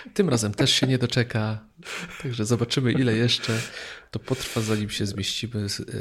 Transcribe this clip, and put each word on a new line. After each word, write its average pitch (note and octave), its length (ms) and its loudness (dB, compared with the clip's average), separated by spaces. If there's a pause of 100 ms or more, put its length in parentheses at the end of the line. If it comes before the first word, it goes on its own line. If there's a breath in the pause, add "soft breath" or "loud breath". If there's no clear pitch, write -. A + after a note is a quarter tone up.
(140)
Tym F#3+ 140 4
razem A2 260 2
też C3+ 160 4
się - 160 4
nie C3 120 4
doczeka, A2+ 680 0 (580 loud breath)
także A#2+ 220 -4
zobaczymy, A#2 480 2
ile A#2+ 240 4
jeszcze A#2 440 2 (500 loud breath)
to - 80 -4
potrwa, - 420 -4
zanim G#2+ 300 0
się G#2 160 -2
zmieścimy G2+ 600 -4
z, - 80 -4 (240)